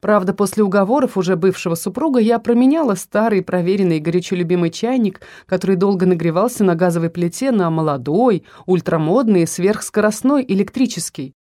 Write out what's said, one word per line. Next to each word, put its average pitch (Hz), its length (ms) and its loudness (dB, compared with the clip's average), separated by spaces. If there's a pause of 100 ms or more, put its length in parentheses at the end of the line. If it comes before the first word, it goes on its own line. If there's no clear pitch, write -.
Правда, 196 340 0
после 208 300 0
уговоров 202 520 0
уже 185 200 0
бывшего 180 400 -2
супруга 254 420 -2
я 233 220 2
променяла 254 560 2
старый, 208 440 -2
проверенный, 180 600 0
горячо 170 340 -2
любимый 175 360 0
чайник, 226 500 -2 (260)
который 185 300 0
долго 185 280 2
нагревался 180 600 0
на 180 100 4
газовой 170 360 0
плите, 175 420 -4
на 185 180 2
молодой, 160 720 0 (240)
ультрамодный, 180 800 2
сверхскоростной, 214 1000 0
электрический. 190 840 -4 (220)